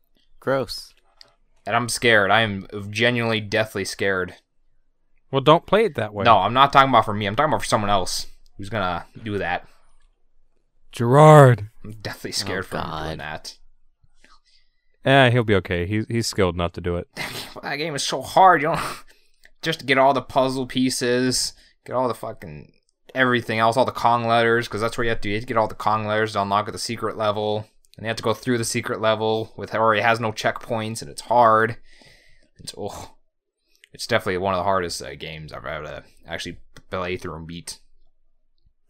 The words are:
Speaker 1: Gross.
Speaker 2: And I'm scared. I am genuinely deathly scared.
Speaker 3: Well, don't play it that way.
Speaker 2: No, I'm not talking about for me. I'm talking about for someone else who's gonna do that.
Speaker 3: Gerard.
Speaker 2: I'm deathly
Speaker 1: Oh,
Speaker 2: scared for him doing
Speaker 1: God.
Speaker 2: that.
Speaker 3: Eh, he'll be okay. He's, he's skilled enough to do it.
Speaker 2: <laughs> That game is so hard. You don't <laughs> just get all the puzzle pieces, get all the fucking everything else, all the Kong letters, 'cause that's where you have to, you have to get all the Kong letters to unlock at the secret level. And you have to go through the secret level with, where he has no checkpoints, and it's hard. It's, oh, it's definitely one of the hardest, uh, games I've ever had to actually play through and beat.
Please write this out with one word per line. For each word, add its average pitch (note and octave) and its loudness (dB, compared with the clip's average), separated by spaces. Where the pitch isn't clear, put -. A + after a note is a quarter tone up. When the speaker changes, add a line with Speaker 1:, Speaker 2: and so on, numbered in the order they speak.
Speaker 1:
Gross. - -4
Speaker 2:
And G2+ -2
I'm A#2+ 0
scared. A2 4
I A2 4
am G2+ -4
genuinely A#2 0
deathly G#2+ -2
scared. F#2 -4
Speaker 3:
Well, C3+ 0
don't D3+ 4
play G#3+ 2
it F3 -6
that G#2+ -6
way. G2+ -2
Speaker 2:
No, G#2+ 8
I'm G2 2
not C3 4
talking C3+ 6
about A#2 6
for A2 -4
me. G#2 -4
I'm G2 -4
talking D3 0
about G#2+ -2
for - -6
someone G#2+ 0
else F#2+ -2
who's G2 -12
gonna F#2 -4
do G#2 -4
that. F2 -4
Speaker 3:
Gerard. C3 8
Speaker 2:
I'm G#2+ -14
deathly G#2 -10
Speaker 1:
Oh, - -12
Speaker 2:
scared F#2+ -6
for E2+ -10
him D#2+ -6
doing D#2 -8
Speaker 1:
God. - -
Speaker 2:
that. D2+ -12
Speaker 3:
Eh, C3+ 6
he'll A#2+ 2
be G#2+ 2
okay. F2 -2
He's, G#2+ -4
he's A#2 -4
skilled F2+ 0
enough E2+ -4
to - -14
do F2 -4
it. F2 -8
Speaker 2:
<laughs> - -12
That D3 -8
game D3+ -8
is - -6
so C#3+ -6
hard. E3+ 6
You D3 -2
don't E3 -2
<laughs> - -20
just D#3+ -6
get C3 2
all C3+ 4
the B2+ -4
puzzle C3 -2
pieces, B2+ -2
get B2 -10
all B2+ -2
the A2+ -2
fucking - -14
everything B2 0
else, A2+ 2
all D#3+ 4
the - -4
Kong A#2+ 0
letters, A#2 2
'cause G#2 -8
that's A2+ -4
where A#2+ -2
you A#2 -2
have A2 -2
to, G#2+ -4
you G2+ -2
have A2 -6
to - -14
get A#2 -4
all A2 2
the - -14
Kong G#2+ -2
letters G#2+ -2
to G2+ 0
unlock G2+ -2
at G2+ -8
the F2+ -10
secret A2 -8
level. G#2+ -2
And G2+ -14
you G#2+ -8
have A2+ -6
to - -8
go A2+ 0
through B2 -2
the A2+ -4
secret A2 -6
level A2 -2
with, G2 -14
where A2 4
he G#2 2
has A#2 2
no A2 -2
checkpoints, A2 -6
and D2 -14
it's - -16
hard. A2+ 4
It's, - -16
oh, - -14
it's - -14
definitely G#2 -2
one F#2+ -2
of F#2 -2
the F2 -2
hardest, F#2 -2
uh, C2 -14
games D#2 -16
I've - -14
ever D2+ -10
had C#2+ -14
to - -
actually E2 -12
play F#2 -6
through E2+ -12
and D#2+ -14
beat. E2+ -16